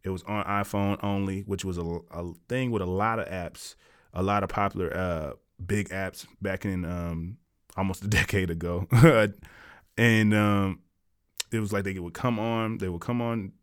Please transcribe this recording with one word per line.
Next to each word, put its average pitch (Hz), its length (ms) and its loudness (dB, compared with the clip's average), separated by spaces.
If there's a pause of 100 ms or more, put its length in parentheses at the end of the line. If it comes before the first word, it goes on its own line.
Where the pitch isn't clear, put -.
it 95 80 -4
was 90 140 -6
on 104 200 -4
iPhone 101 600 0
only, 98 380 -2
which 101 220 -6
was 90 140 -4
a, 85 220 -4 (100)
a 87 220 -10 (160)
thing 127 240 -2
with 101 100 0
a 90 40 -2
lot 107 340 0
of - 80 -6
apps, - 480 -10 (360)
a 90 120 -2
lot 101 180 2
of 95 60 -2
popular, 98 480 -2
uh, 82 360 -4 (320)
big 101 260 -2
apps 95 360 -8 (160)
back 95 220 -4
in, 92 200 -2
um, 87 520 -6 (400)
almost 95 280 -2
a 104 40 -2
<laughs> 107 120 4
decade 92 300 0
ago. 85 400 -4
<laughs> 113 420 8 (640)
And, 110 380 6
um, 101 460 2 (720)
it 113 80 0
was 104 120 -4
like 98 120 0
they 95 160 -4
would 87 140 -10
come 120 260 -2
on, 113 380 -2
they 98 100 -4
would 85 120 -6
come 120 220 -4
on 113 300 -4 (100)